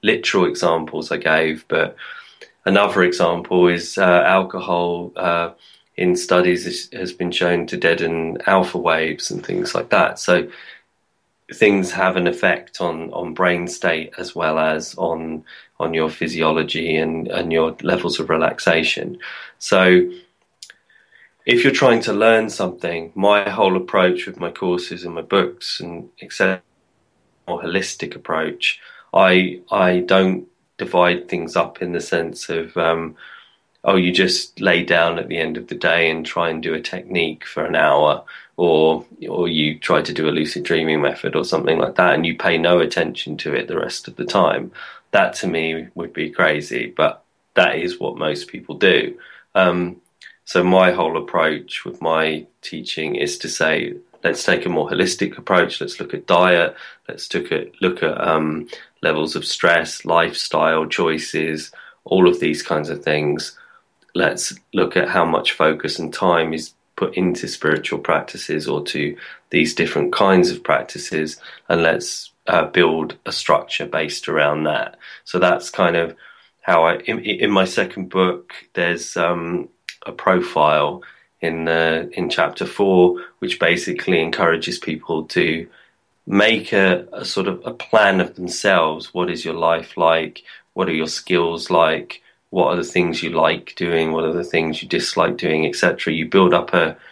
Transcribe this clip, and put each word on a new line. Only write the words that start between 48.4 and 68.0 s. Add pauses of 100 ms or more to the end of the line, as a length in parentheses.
people
do. (360)
Um, (460)
so
my
whole
approach
with
my (140)
teaching
is
to
say, (280)
let's
take
a
more
holistic
approach.
Let's
look
at
diet. (320)
Let's
look
at,
look
at,
um, (320)
levels
of
stress,
lifestyle
choices, (320)
all
of
these
kinds
of
things. (560)
Let's (200)
look
at
how
much
focus
and
time
is (220)
put
into
spiritual